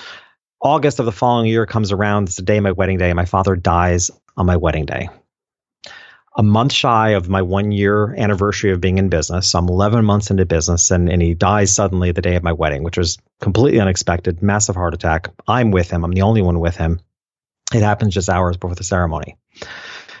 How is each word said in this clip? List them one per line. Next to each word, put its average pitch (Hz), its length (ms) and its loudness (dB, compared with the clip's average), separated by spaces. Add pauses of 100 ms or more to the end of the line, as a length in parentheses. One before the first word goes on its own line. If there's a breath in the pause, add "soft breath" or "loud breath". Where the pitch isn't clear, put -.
(600 loud breath)
August 143 380 0
of 120 60 0
the 113 60 -2
following 120 360 0
year 113 180 2
comes 107 260 -2
around. 104 360 0
It's 92 80 -6
the 95 80 -10
day 104 140 2
of 104 60 0
my 95 100 0
wedding 92 260 0
day. 87 140 2
My 87 120 0
father 95 300 0
dies 87 560 0 (260)
on 92 80 0
my 90 120 2
wedding 80 280 -2
day. 65 240 -8 (1300 loud breath)
A 277 60 0
month 107 320 2
shy 110 360 2
of 95 200 0
my 95 140 0
one-year 101 720 0
anniversary 101 560 0
of 90 100 0
being 92 160 0
in 98 120 2
business. 87 440 -2
I'm 90 140 2
eleven 104 360 2
months 101 280 2
into 95 160 2
business, 82 420 0
and, 87 180 2
and 87 140 2
he 85 140 2
dies 98 360 2
suddenly 92 400 0
the 87 120 -2
day 90 120 0
of 87 60 0
my 85 120 0
wedding, 76 280 -2
which 82 160 -6
was 87 220 -2 (200)
completely 110 400 2
unexpected, 87 640 -2
massive 101 320 0
heart 87 220 -4
attack. 80 320 -2 (200)
I'm 117 220 2
with 92 220 0
him. 85 120 -2
I'm 85 80 -4
the 95 120 0
only 107 180 2
one 87 180 2
with 85 160 -2
him. 82 260 -2 (720)
It 113 120 2
happens 104 320 0
just 95 140 -2
hours 90 280 0
before 87 160 -6
the 90 100 -10
ceremony. 82 540 -4 (840 loud breath)